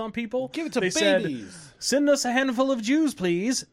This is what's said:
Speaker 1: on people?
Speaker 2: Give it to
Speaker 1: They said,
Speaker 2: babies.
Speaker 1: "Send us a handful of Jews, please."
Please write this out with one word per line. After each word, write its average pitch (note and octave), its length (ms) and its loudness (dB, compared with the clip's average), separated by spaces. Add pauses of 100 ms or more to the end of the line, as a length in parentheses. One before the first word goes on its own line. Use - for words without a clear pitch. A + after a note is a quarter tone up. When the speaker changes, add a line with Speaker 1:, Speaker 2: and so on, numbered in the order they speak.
Speaker 1:
on A3 80 -6
people? B3 380 -4
Speaker 2:
Give D#4 180 -6
it - 60 -8
to B3+ 80 0
Speaker 1:
They F#3 100 0
said, D4+ 320 4
Speaker 2:
babies. A#2 560 -8
Speaker 1:
"Send C#4+ 320 2
us C#4 140 4
a B3 80 0
handful C4 400 2
of A#3 100 -2
Jews, C#4 320 2
please." F3+ 580 -2